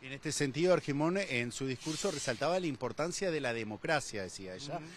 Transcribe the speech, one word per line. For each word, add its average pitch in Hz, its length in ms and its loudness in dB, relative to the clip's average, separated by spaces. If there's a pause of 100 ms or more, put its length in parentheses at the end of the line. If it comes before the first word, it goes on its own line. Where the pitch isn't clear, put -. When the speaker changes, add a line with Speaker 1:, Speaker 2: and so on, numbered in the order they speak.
Speaker 1:
En 131 100 -10
este 139 200 -4
sentido, 147 400 4
Argimón, 156 440 4
en 127 360 0
su 135 140 -4
discurso, 156 440 -2
resaltaba 143 480 2
la 185 80 0
importancia 151 640 -2
de 156 100 2
la 123 120 0
democracia, 113 720 0
decía 92 320 -8
ella, 143 240 -6
Speaker 2:
Ujú. 151 60 -10 (120)